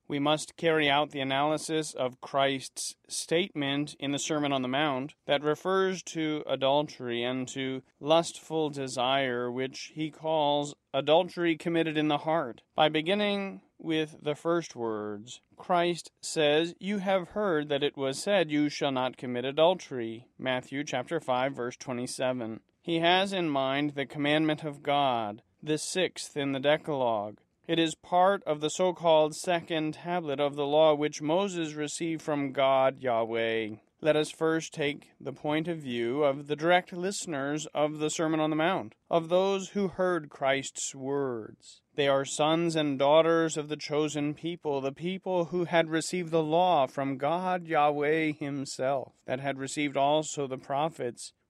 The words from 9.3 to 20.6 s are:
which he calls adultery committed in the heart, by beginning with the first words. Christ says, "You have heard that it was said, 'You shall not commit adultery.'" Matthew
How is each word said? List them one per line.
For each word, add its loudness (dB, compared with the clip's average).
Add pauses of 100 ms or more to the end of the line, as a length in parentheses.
which -8
he -6
calls 0 (180)
adultery 2
committed 0
in 2
the 2
heart, -2 (140)
by 6
beginning -2 (180)
with -4
the -2
first -2
words. -6 (160)
Christ 0 (100)
says, 2
"You -4
have -2
heard -2
that 0
it 0
was -4
said, 2
'You 2
shall -2
not -2
commit -6
adultery.'" 0 (100)
Matthew -4